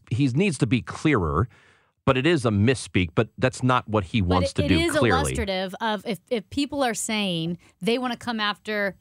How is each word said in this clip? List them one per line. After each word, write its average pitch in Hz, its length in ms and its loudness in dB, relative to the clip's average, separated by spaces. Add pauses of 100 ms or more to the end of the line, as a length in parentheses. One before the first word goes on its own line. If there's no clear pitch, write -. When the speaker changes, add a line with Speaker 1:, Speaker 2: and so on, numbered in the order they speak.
(100)
Speaker 1:
he's 123 240 2
needs 175 240 2
to 147 80 2
be 107 160 0
clearer, 98 680 0 (560)
but 131 120 4
it 127 100 0
is 156 200 2
a 113 40 4
misspeak, 104 640 2
but 110 220 2
that's - 260 -2
not 127 240 2
what 107 160 0
he 101 200 -2
Speaker 2:
But 87 60 0
Speaker 1:
wants 90 240 2
Speaker 2:
it, - 40 -16
Speaker 1:
to - 80 0
Speaker 2:
it - 40 -2
Speaker 1:
do, 92 100 4
Speaker 2:
is 339 180 0
Speaker 1:
clearly. 107 240 2
Speaker 2:
illustrative 185 600 -4
of 214 240 -2
if, 208 120 -6 (120)
if 220 180 -4
people 285 340 -4
are 233 120 0
saying 175 640 -4 (240)
they 226 160 0
wanna 247 180 -4
come 233 240 -6
after, 208 600 -4